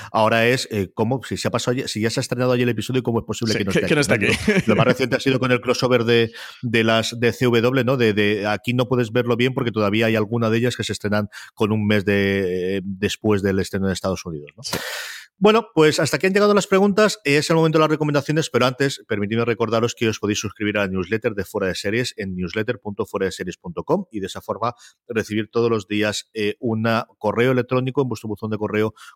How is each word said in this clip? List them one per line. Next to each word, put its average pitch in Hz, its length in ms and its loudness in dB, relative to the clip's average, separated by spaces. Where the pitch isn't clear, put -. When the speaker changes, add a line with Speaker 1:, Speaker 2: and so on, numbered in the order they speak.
Speaker 1:
ahora 110 340 4
es, 127 240 2
eh, 101 220 -2
¿cómo? 117 340 -2
Si 98 120 -6
se - 100 -2
ha - 20 0
pasado 123 280 -2
ya, 131 100 -6
si 107 140 -4
ya 110 80 2
se 139 100 -4
ha - 20 -4
estrenado 127 300 0
ayer 123 120 2
el 120 40 2
episodio, 120 340 -2
¿cómo 117 180 0
es - 40 -14
posible 110 300 -4
Speaker 2:
Sí, 113 60 -2
Speaker 1:
que - 40 0
no 95 80 -2
Speaker 2:
que, - 60 2
Speaker 1:
esté 185 100 0
Speaker 2:
que 165 60 4
no 147 80 2
Speaker 1:
aquí?". 123 240 2
Speaker 2:
esté - 260 0
aquí. 196 140 2
Speaker 1:
Lo 110 100 4
más - 100 4
reciente 127 300 0
ha 120 40 -2
sido 131 180 0
con 127 120 0
el 123 120 2
crossover 120 420 2
de, 117 260 4
de 113 240 0
las, 113 340 2
de 117 140 2
C 127 140 0
W, 120 380 2
¿no? 131 120 0
De, 113 160 4
de, 104 340 0
aquí 107 280 -2
no 127 120 0
puedes 123 260 -2
verlo 120 220 0
bien 120 200 0
porque 120 180 -2
todavía 107 320 2
hay 113 120 2
alguna 110 340 0
de 113 80 2
ellas 120 180 0
que 104 80 -6
se - 80 -6
estrenan 104 380 -2
con 107 180 0
un 107 140 0
mes 104 180 4
de, 98 720 0
eh, 98 80 -2
después 98 580 0
del 95 180 2
estreno 95 260 -2
en 95 60 0
Estados 92 340 -4
Unidos, 76 320 -12
¿no? 127 40 -20
Speaker 2:
Sí. - 140 -8
Speaker 1:
Bueno, 214 320 4
pues 156 260 4
hasta 151 180 0
aquí 185 80 0
han 190 80 2
llegado 208 180 4
las 202 140 2
preguntas. 202 580 4
Es 143 240 2
el 165 80 4
momento 160 220 4
de - 60 6
las 151 40 2
recomendaciones, 151 600 0
pero 127 160 4
antes, 135 420 -2
permitidme 110 380 0
recordaros 113 480 0
que 117 120 -2
os 107 120 0
podéis 104 200 -2
suscribir 104 380 -4
a 104 60 2
la 98 60 0
newsletter 95 440 -2
de 98 140 -6
Fuera 98 200 -4
de 90 80 -2
Series 113 440 -4
en 95 180 -6
newsletter 104 420 -4
punto 104 280 -8
fuera 98 180 -4
de 90 80 -2
series 92 240 -10
punto 85 280 -10
com 190 260 -2
y 107 100 -8
de 95 60 -6
esa 92 160 -12
forma 107 320 -6
recibir 110 420 -4
todos 117 200 0
los 110 180 -2
días, 104 460 -2
eh, 104 240 -2
una 113 480 -2
correo 113 360 0
electrónico 127 500 0
en 131 60 -2
vuestro 110 200 -8
buzón 107 220 -8
de 107 80 -4
correo 107 340 0